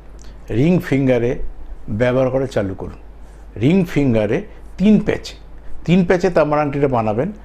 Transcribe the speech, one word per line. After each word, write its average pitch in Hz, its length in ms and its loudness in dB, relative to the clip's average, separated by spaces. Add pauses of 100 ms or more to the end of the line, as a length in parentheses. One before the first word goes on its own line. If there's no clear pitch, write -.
(500)
রিং 151 300 2
ফিঙ্গারে 131 600 0 (500)
ব্যবহার 123 400 2
করা 131 180 -2
চালু 101 260 -2
করুন। - 260 -12 (600)
রিং 175 240 4
ফিঙ্গারে 127 600 0 (320)
তিন 202 220 6
প্যাচে, - 360 -4 (500)
তিন 180 200 4
প্যাচে 190 240 2
তামার 151 300 2
আংটিটা 143 280 0
বানাবেন, 117 440 0 (140)